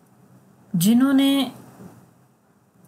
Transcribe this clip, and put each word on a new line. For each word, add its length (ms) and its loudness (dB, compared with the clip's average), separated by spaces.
जिन्होंने 760 0